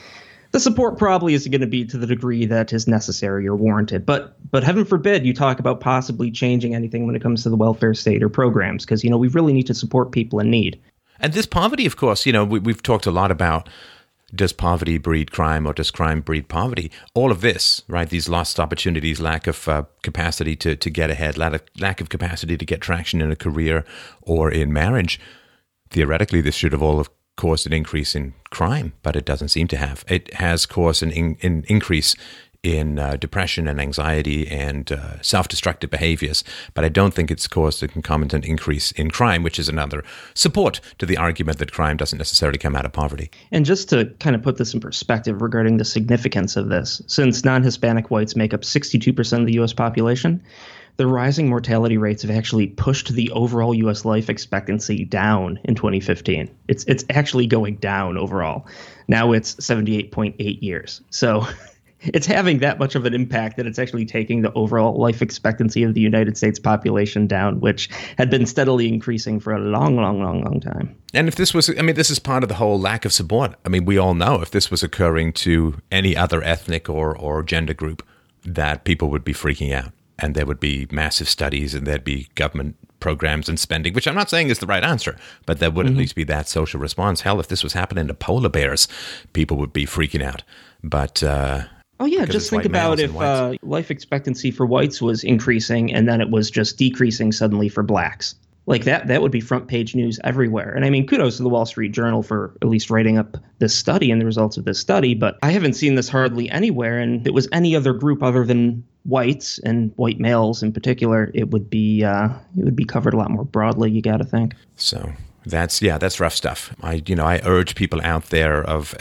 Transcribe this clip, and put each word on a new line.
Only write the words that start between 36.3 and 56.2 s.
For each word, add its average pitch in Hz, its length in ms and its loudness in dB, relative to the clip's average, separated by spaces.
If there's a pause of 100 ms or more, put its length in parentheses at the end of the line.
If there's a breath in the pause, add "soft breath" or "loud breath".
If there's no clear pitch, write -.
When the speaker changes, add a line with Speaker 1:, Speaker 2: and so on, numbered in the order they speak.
Speaker 2:
but 76 100 0
I 80 60 2
don't 95 240 4
think 80 180 0
it's - 160 -4
caused 78 340 0
a 78 60 -4
concomitant 76 560 -2
increase 76 480 -2
in 78 200 -2
crime, 98 320 2
which 82 140 -2
is 76 120 -4
another 73 340 -4 (300 loud breath)
support 175 480 0 (160 loud breath)
to - 80 -4
the 87 100 0
argument 82 440 0
that 73 120 -4
crime 76 240 0
doesn't 73 220 -4
necessarily 73 400 0
come 71 180 -2
out 67 80 -2
of 67 80 -6
poverty. 73 400 -4 (220 loud breath)
Speaker 1:
And 156 120 4
just 190 260 0
to 120 280 2
kind 139 160 2
of 110 80 -4
put 123 140 -2
this 113 160 -2
in 113 80 -4
perspective 110 600 -4
regarding 113 360 2
the 107 80 0
significance 110 720 0
of 101 100 -2
this, 90 400 -2
since 127 380 2
non-Hispanic 117 640 2
whites 107 240 0
make 110 180 2
up - 120 -6
sixty-two 127 480 0
percent 120 300 0
of 117 40 2
the 117 60 2
U 117 100 4
S 113 80 0
population, 120 720 0 (540 loud breath)
the 131 100 2
rising 135 400 2
mortality 113 500 2
rates 107 260 0
have 107 80 -4
actually 110 360 2
pushed 135 460 -2
the 117 180 0
overall 117 420 0
U 110 160 2
S 104 140 -2
life 110 260 0
expectancy 101 760 -4
down 98 580 0
in 113 120 0
twenty 95 260 -2
fifteen. 87 520 -4 (140)